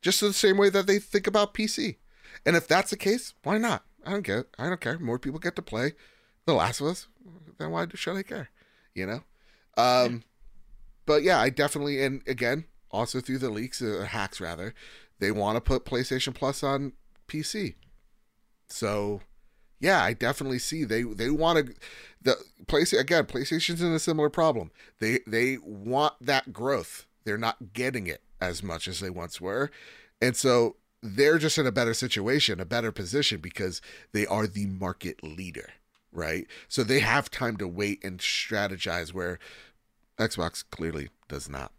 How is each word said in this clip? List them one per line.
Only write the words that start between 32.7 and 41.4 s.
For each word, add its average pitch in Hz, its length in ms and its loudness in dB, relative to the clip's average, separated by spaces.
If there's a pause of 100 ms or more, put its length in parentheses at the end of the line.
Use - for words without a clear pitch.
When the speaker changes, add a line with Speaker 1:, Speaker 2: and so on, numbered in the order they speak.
Speaker 1:
position 107 480 -2
because 92 420 -6 (300)
they 104 140 2
are 107 220 0
the 101 180 -4
market 95 580 -6
leader, 87 460 -12 (420)
right? 82 340 -4 (220)
So - 160 0
they 110 160 4
have 117 320 2
time 113 260 -2
to 95 100 -4
wait 101 360 -4
and 92 160 -10
strategize 90 920 -2
where 90 260 -4 (760)
Xbox 101 520 -2
clearly 80 400 -6 (200)
does 69 200 -10